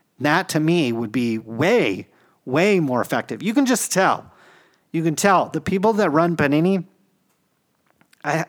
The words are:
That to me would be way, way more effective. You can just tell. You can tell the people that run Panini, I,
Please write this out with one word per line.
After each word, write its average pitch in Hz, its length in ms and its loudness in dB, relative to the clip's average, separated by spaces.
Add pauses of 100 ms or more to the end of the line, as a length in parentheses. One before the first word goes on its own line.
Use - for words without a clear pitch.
(220)
That 160 280 0
to 156 120 0
me 156 320 2
would 113 180 -4
be 117 260 -2
way, 113 680 -2 (380)
way 175 340 2
more 127 220 0
effective. 117 420 -6
You 214 100 -2
can 269 120 2
just 240 260 0
tell. 170 400 0 (640)
You 160 100 -4
can 160 140 -2
tell 175 320 2
the 160 100 -6
people 196 340 0
that 202 160 0
run 165 280 2
Panini, 160 480 2 (1400)
I, 156 260 -2